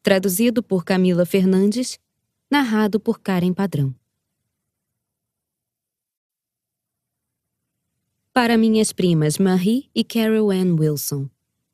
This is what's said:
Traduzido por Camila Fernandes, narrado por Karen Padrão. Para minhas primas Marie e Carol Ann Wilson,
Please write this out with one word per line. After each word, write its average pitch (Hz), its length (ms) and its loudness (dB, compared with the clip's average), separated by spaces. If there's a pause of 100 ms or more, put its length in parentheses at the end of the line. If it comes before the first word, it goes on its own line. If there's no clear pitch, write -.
Traduzido 202 600 -2
por 185 200 -4
Camila 185 400 0
Fernandes, 196 760 0 (500)
narrado 220 500 0
por - 200 -6
Karen 180 340 -2
Padrão. 147 400 -4 (4000)
Para 233 240 2
minhas 220 340 2
primas 156 460 0
Marie 190 560 0
e 226 100 0
Carol 220 460 0
Ann 185 300 2
Wilson, 147 500 -2 (440)